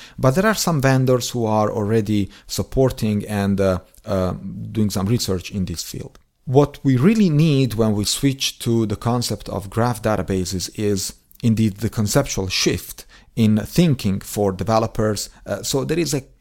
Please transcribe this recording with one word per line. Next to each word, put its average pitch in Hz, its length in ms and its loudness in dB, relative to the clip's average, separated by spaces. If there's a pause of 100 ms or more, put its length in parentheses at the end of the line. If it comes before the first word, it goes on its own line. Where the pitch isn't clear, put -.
(200)
But 131 160 2
there 190 100 2
are 220 80 2
some 165 280 0
vendors 131 500 2
who 120 140 -2
are 107 260 2
already 104 580 0 (160)
supporting 107 800 -2
and, 98 340 0
uh, 95 200 2 (260)
uh, 92 280 -2 (380)
doing 104 200 0
some 95 160 -2
research 101 420 -2
in 95 160 -4
this 85 160 -8
field. - 380 -14 (260)
What 143 380 2
we 131 140 4
really 202 320 4
need 143 440 4
when 110 200 2
we 101 120 0
switch - 540 -2
to 117 260 0
the 104 120 -4
concept 117 520 -4
of - 220 -8
graph 113 320 -2
databases 95 760 -2
is 104 360 -2 (280)
indeed 110 360 2
the 110 120 -2
conceptual 104 600 -2
shift - 560 -4 (300)
in 107 220 4
thinking 110 600 0
for 101 320 -2
developers. 107 800 -2 (160)
Uh, 101 180 -6
so 135 200 -2
there 151 140 -2
is 151 160 -2
a 139 100 -4 (180)